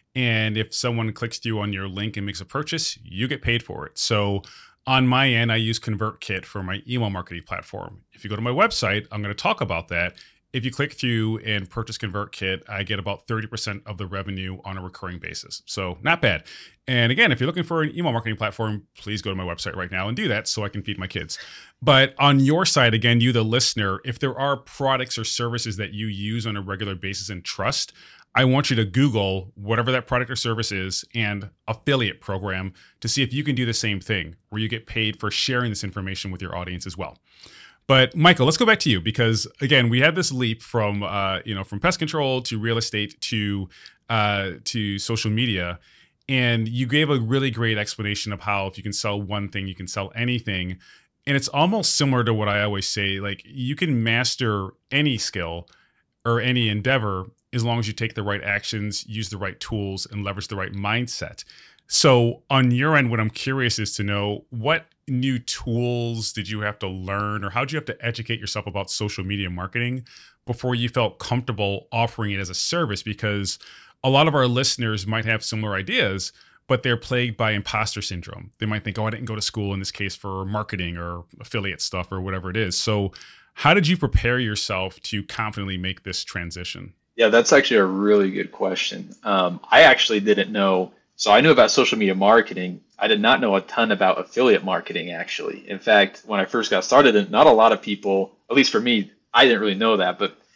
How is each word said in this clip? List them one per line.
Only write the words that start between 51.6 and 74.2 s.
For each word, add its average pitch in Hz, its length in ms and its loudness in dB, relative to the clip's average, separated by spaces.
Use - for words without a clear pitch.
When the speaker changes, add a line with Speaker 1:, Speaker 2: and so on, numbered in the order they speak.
Speaker 1:
similar 131 320 2
to 113 80 2
what 107 160 0
I 101 120 0
always 101 280 -2
say: 98 320 -2
like, 101 240 -6
you 135 320 -6
can 135 260 0
master 113 680 0
any 139 260 2
skill 85 520 -6
or 117 160 2
any 123 260 2
endeavor 104 600 0
as 120 100 0
long 117 160 0
as 107 80 -2
you 107 60 -6
take 113 220 -6
the 107 80 -4
right 101 200 -4
actions, 101 640 -4
use 107 220 -8
the 101 80 -10
right 95 240 -8
tools, 98 500 -6
and 104 140 -6
leverage 101 240 -6
the 104 80 -8
right 95 160 -6
mindset. 107 720 -4
So 120 600 4
on 131 220 6
your 143 260 4
end, 127 120 4
what 113 120 0
I'm 110 80 2
curious 131 500 -2
is 104 160 -4
to 107 80 -4
know, 101 460 -2
what 143 380 -2
new 127 320 0
tools 117 920 -2
did 101 160 -6
you 107 100 -6
have 104 200 -4
to 98 80 -6
learn, 101 580 -4
or 98 40 -4
how 113 120 -2
did 135 100 -4
you 156 60 -4
have 147 80 -6
to 120 200 -8
educate 117 360 -6
yourself 104 260 -8
about 101 240 -6
social 104 320 -4
media 98 260 -4
marketing 117 560 -6
before 123 300 -2
you 120 140 0
felt 113 300 -2
comfortable 107 720 -2
offering 117 380 0
it 98 100 -2
as 90 80 -6
a 92 40 -10
service? 143 480 -2
Because 104 560 -4
a 131 60 4
lot 139 180 6